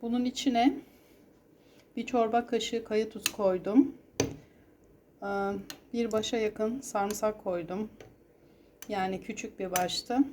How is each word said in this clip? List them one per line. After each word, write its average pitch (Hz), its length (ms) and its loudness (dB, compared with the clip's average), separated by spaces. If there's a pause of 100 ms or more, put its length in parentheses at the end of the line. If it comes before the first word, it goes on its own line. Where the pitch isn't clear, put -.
Bunun 240 240 0
içine 247 540 4 (1160)
bir 233 100 -4
çorba 233 420 2
kaşığı 226 360 -2
kaya 220 260 0
tuz - 220 -2
koydum. 196 640 4 (1300)
Ee, 196 280 -4 (420)
bir 233 180 -2
başa 214 260 0
yakın 220 440 -2
sarımsak 214 640 -2
koydum. 185 460 -4 (1000)
Yani 190 320 -2
küçük - 380 -10
bir 190 120 -4
baştı. 180 460 0 (160)